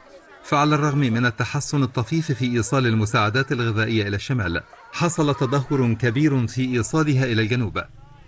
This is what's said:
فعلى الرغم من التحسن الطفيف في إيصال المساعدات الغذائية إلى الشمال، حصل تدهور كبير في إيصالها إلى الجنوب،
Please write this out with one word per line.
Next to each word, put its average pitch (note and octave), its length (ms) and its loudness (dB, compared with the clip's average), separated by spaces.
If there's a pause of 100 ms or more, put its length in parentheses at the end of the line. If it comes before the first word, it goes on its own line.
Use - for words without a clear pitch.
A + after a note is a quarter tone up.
(440)
فعلى D3+ 320 2
الرغم C#3+ 240 0
من A#2+ 260 2
التحسن C3+ 580 -2
الطفيف D#3 480 -2
في C3 140 -2
إيصال A#2+ 420 0
المساعدات A2 640 0
الغذائية A2 560 0
إلى G2+ 80 -4
الشمال، F#2+ 460 -4 (300)
حصل D#3 440 0
تدهور C3 580 0
كبير B2 540 2
في B2+ 280 -2
إيصالها C3+ 480 2
إلى A#2 180 0
الجنوب، A2 400 -2 (460)